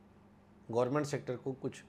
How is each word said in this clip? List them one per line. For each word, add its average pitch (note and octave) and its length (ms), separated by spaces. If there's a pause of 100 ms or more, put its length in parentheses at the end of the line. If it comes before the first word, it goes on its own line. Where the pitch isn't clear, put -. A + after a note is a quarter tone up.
(680)
गवर्नमेंट B2 380
सेक्टर B2+ 300
को C3+ 160
कुछ - 360